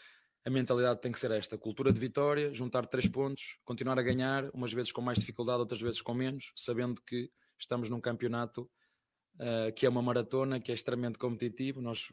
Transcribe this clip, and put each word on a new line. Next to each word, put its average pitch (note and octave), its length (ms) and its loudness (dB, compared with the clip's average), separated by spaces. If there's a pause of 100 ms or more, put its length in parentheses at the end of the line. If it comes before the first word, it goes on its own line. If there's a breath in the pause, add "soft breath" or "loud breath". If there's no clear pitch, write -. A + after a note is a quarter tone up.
(460 loud breath)
a B2 40 -4
mentalidade B2 520 2
tem B2 100 -2
que - 80 -6
ser A#2+ 120 0
esta: G#2+ 260 -2
cultura B2+ 340 2
de A2 80 6
vitória, C#3+ 540 2
juntar B2 320 -2
três B2 200 0
pontos, C3+ 600 -2
continuar B2+ 340 0
a - 20 4
ganhar, C3 520 2
umas B2 180 -4
vezes A#2 220 -2
com B2 80 -4
mais B2 180 2
dificuldade, A#2+ 400 0
outras A2+ 220 -2
vezes A#2 200 -2
com A#2+ 120 -4
menos, C3 420 -2
sabendo A#2+ 460 -2
que B2 280 -6 (300)
estamos A#2+ 300 -2
num A#2+ 100 -2
campeonato, A#2+ 720 -2 (680)
eh, A2+ 340 0
que - 120 2
é B2 40 10
uma B2 120 2
maratona, B2 600 2
que B2 100 -4
é - 20 2
extremamente A#2+ 460 -2
competitivo. B2+ 600 -2
Nós A#2 320 -4